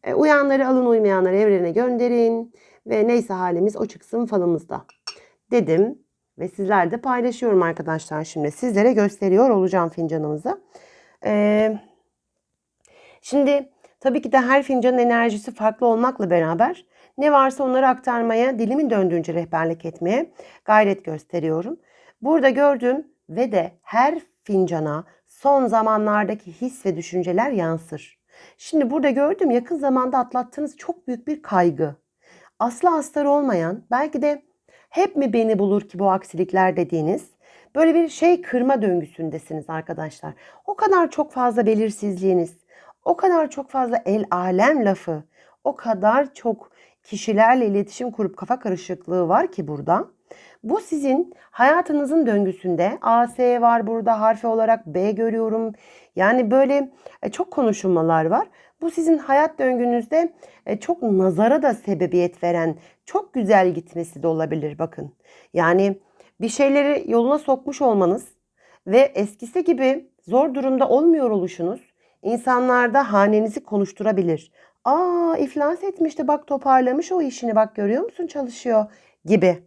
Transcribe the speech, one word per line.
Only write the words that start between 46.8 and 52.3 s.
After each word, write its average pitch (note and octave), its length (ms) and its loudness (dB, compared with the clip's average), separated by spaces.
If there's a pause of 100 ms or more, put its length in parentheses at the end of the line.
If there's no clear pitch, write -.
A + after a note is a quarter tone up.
kişilerle A3 640 2
iletişim G3+ 440 -4
kurup G3 260 -4
kafa B3+ 220 -6
karışıklığı F3+ 680 -4
var C4+ 240 2
ki D#3 160 -8
burada. D3+ 400 -2 (560)
Bu D4 160 -4
sizin D4 540 -2 (180)
hayatınızın D4 720 2
döngüsünde F#3 760 0